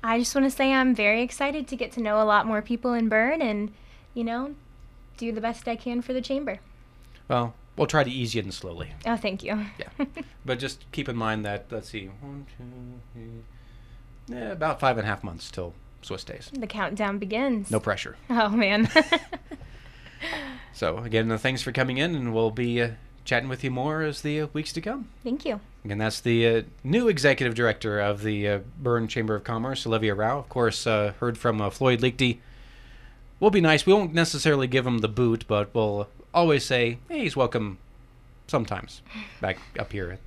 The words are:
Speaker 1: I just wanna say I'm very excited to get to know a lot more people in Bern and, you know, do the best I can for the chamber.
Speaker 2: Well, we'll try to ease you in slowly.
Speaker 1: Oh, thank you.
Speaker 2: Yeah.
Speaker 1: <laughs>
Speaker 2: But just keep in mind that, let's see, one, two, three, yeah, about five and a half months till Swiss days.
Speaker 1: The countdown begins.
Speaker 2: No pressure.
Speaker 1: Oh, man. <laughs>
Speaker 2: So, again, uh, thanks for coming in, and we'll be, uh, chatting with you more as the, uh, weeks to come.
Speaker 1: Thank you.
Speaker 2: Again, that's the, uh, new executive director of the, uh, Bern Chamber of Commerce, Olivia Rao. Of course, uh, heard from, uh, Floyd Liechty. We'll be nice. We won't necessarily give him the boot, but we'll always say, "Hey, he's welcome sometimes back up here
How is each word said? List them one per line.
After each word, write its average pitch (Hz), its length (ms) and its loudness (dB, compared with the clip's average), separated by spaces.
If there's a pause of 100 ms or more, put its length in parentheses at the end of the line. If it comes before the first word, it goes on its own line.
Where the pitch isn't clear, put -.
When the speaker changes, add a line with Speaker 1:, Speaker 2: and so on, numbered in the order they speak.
Speaker 1:
I 226 160 4
just 247 160 0
wanna 269 160 6
say 269 220 4
I'm 262 200 6
very 214 300 4
excited 285 460 -2
to 269 60 -6
get 226 180 -6
to 240 80 -4
know 214 200 4
a 220 40 6
lot 208 200 6
more 220 160 0
people 240 320 0
in 226 160 2
Bern 240 320 4
and, 214 300 -2 (420)
you 233 100 -4
know, 240 300 -4 (640)
do 233 140 -6
the 214 100 -4
best 233 260 -4
I 233 80 -2
can 240 260 -4
for 254 120 -6
the 254 80 -2
chamber. 269 380 -4 (680)
Speaker 2:
Well, 120 280 0 (200)
we'll 151 120 0
try 151 160 2
to 123 80 -2
ease 120 240 -4
you 113 80 0
in 98 80 -8
slowly. 87 400 -10 (160)
Speaker 1:
Oh, 233 100 0
thank 196 260 -6
you. 208 220 -4 (140)
Speaker 2:
Yeah. - 260 -6
Speaker 1:
<laughs> - 400 -16
Speaker 2:
But 127 140 -4
just 135 320 -10
keep - 180 -6
in 120 60 -4
mind 110 300 -2
that, 104 260 -6
let's 110 180 -10
see, 98 200 -10 (120)
one, 139 240 -14 (120)
two, 123 60 -16 (500)
three, - 1200 -18
yeah, 226 160 -8
about 156 280 -2
five 127 180 2
and 104 80 -2
a 107 40 -2
half 98 140 -4
months 82 260 -10
till 87 240 -8 (300)
Swiss - 200 -10
days. - 300 -14
Speaker 1:
The 247 140 -8
countdown 202 500 -4
begins. 214 540 -2
Speaker 2:
No - 80 0
pressure. - 380 -4 (120)
Speaker 1:
Oh, 226 200 2
man. 214 440 4
<laughs> 320 60 8 (1700)
Speaker 2:
So, 87 260 -2
again, 113 320 0
uh, 110 60 0
thanks 127 240 -2
for 127 120 -6
coming 127 240 0
in, 165 180 0
and 123 180 -2
we'll 113 180 2
be, 120 300 0
uh, 117 100 0 (340)
chatting 127 240 0
with 127 140 -6
you 135 80 -2
more 147 320 -2
as 151 180 -4
the, 151 200 -2
uh, 151 120 -4
weeks 151 200 -6
to 165 80 -6
come. 233 280 -8 (140)
Speaker 1:
Thank 254 220 -4
you. 226 140 -4 (240)
Speaker 2:
Again, 101 140 -6
that's 110 240 -2
the, 117 260 4
uh, 113 140 4 (220)
new 214 260 2
executive 135 440 2
director 110 460 0
of 104 240 0
the, 104 240 0
uh, 101 120 2 (220)
Bern 120 260 0
Chamber 110 280 -2
of 101 80 -6
Commerce, 123 420 -4
Olivia 110 300 2
Rao. 113 240 0
Of 131 100 -12
course, 117 380 0
uh, 104 320 2
heard 120 180 -2
from, 110 240 0
uh, 101 80 0
Floyd 123 320 2
Liechty. 127 380 2 (1000)
We'll 202 100 8
be 196 100 4
nice. 156 240 6
We 190 80 10
won't 190 200 4
necessarily 156 540 2
give 127 200 2
him 120 120 2
the 107 100 0
boot, 117 380 2
but 104 260 2
we'll 104 340 0 (260)
always 160 320 6
say, 120 340 2 (100)
"Hey, 330 120 -4
he's 170 160 -2
welcome 110 400 0 (680)
sometimes 107 540 -4 (400)
back - 160 -2 (200)
up - 160 -6
here 95 340 -8